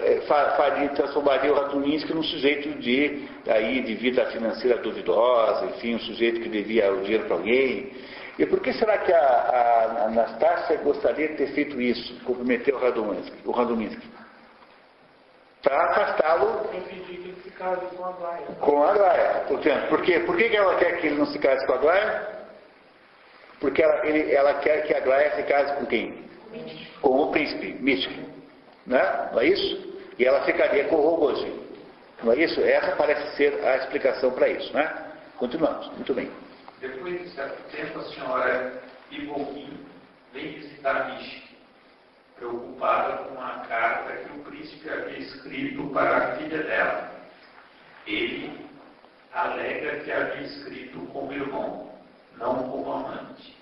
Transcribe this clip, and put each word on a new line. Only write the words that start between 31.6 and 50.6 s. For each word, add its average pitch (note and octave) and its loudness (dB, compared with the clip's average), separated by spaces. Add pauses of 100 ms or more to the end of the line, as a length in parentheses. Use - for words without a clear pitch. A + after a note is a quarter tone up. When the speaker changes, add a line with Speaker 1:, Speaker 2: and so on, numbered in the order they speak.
Speaker 1:
Não A#2 4
é - 6
isso? D#3 2
Essa C#3 4
parece D3 0
ser C#3+ 2
a B2+ 4
explicação C3 0
pra C3+ 2
isso, - -4
né? D3+ 0 (440)
Continuamos. B2 -2
Muito C3 -6
bem. - -4 (480)
Speaker 3:
Depois - -8
de D3+ -14
certo - -10 (180)
tempo, D3+ -8
a - -10
senhora B2+ -2 (360)
Ivolin D3 -10 (520)
vem - -10
visitar - -4
Michi, - -14 (800)
preocupada - -2
com - -12
a - -10
carta - -2
que - -12
o - -16
príncipe - -16
havia C3+ -8
escrito - -8
para - 2
a - 0
filha D#3 -6
dela. - -2 (960)
Ele - -6 (680)
alega - -4
que - -8
havia - -4
escrito - -14 (120)